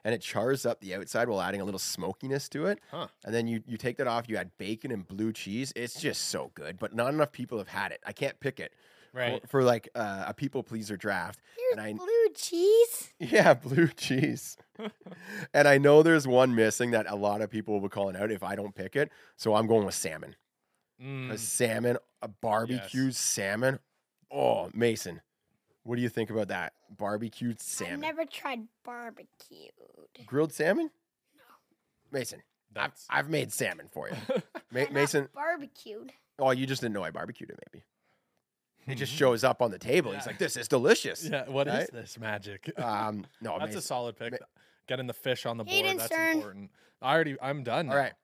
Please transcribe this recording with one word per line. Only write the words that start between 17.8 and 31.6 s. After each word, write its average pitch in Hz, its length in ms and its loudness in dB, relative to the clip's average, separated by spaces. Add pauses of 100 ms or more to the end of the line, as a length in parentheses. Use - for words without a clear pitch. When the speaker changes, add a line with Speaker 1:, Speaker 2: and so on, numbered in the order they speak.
Speaker 1:
be 98 80 -4
calling 98 260 -4
out 104 160 -2
if 95 120 -6
I 95 120 -4
don't 101 180 -8
pick 95 220 -8
it, 147 160 0 (260)
so 110 180 0
I'm 110 120 4
going 110 180 6
with 92 100 -4
salmon. - 400 -8 (680)
Speaker 2:
Mm. 131 280 -10
Speaker 1:
'Cause 110 120 -6
salmon, 120 560 0 (240)
a 120 60 -10
barbecued 113 840 -2
Speaker 2:
Yes. 123 100 -4
Speaker 1:
salmon. 117 600 0 (520)
Oh, 120 420 2
Mason, 107 480 0 (640)
what 120 140 -6
do 120 40 -2
you 123 80 0
think 110 220 -4
about 107 160 -2
that? 92 260 -4 (160)
Barbecued 107 680 -6
Speaker 3:
I've - 40 -16
Speaker 1:
salmon. - 400 -8
Speaker 3:
never 311 240 -4
tried 240 420 -8 (160)
barbecued. - 880 -18 (540)
Speaker 1:
Grilled 147 280 0
salmon? 220 360 2 (460)
No. - 60 -20 (720)